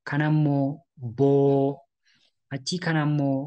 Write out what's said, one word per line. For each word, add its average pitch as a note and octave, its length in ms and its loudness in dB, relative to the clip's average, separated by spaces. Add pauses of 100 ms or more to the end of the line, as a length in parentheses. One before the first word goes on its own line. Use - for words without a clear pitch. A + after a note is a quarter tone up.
Kana D3 260 -2
immoo D3 400 2 (440)
boo, C#3 680 2 (720)
achii C#3 280 -8
kana D#3+ 240 -2
immoo C#3+ 440 0